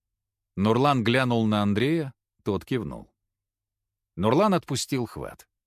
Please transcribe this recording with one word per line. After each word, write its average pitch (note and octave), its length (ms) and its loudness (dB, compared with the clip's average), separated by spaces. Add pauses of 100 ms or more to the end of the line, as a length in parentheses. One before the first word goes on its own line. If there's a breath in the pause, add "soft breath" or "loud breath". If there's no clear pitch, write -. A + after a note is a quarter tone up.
(540)
Нурлан A#2 480 2
глянул A#2 420 2
на G#2+ 180 2
Андрея, C3 520 0 (300)
тот G2 200 -2
кивнул. F#2+ 480 -8 (1040)
Нурлан D3+ 400 4
отпустил C3 520 -4
хват. - 420 -14 (180)